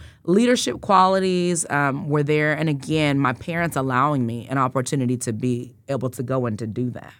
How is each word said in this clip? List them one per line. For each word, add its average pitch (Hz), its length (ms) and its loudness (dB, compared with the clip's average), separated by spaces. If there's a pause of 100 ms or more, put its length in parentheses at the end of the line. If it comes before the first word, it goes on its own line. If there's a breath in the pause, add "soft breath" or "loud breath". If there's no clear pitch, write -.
(240 loud breath)
leadership 240 560 2
qualities, 185 880 2
um, 143 380 0
were 147 160 2
there. 151 300 2
And 156 160 0
again, 143 500 0
my 135 140 2
parents 170 420 -4
allowing 135 500 0
me 113 240 -6
an 135 80 -2
opportunity 127 600 0
to 120 160 -4
be 120 420 -4 (140)
able 127 220 -4
to 131 120 -8
go 127 220 -2
and 107 140 -2
to 113 80 -6
do 120 240 -4
that. - 280 -14